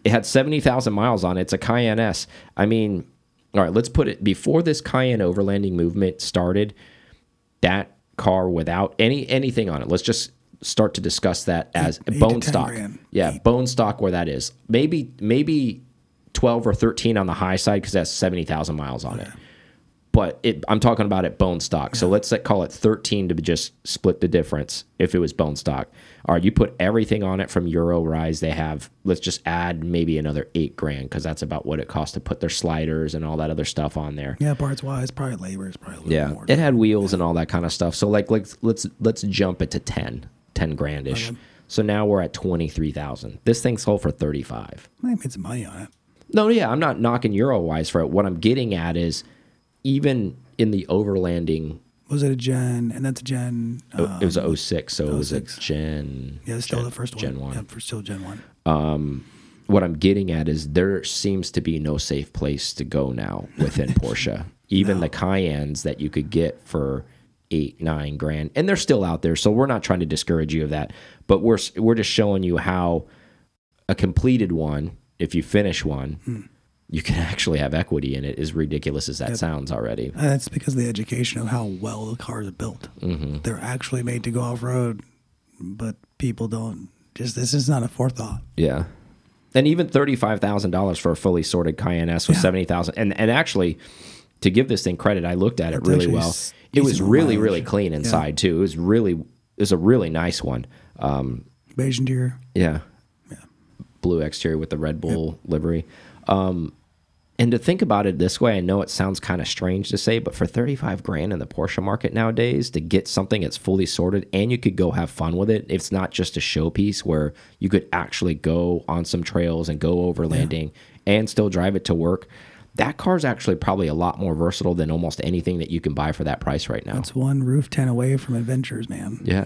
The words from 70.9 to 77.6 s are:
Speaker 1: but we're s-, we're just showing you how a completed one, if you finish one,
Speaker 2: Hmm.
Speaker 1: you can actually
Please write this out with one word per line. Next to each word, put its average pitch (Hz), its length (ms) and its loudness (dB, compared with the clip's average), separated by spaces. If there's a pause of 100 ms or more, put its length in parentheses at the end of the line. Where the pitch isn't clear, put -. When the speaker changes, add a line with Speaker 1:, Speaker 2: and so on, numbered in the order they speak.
Speaker 1:
but 98 140 6
we're 113 140 6
s-, - 220 -6
we're 113 180 4
just 107 140 0
showing 101 340 2
you 87 140 2
how 87 480 0 (840)
a 98 80 0
completed 104 560 2
one, 78 400 -2 (260)
if 82 160 -2
you 85 80 2
finish 101 440 0
one, 73 400 -4
Speaker 2:
Hmm. 113 160 -8 (480)
Speaker 1:
you 80 120 -4
can - 140 -2
actually 82 440 0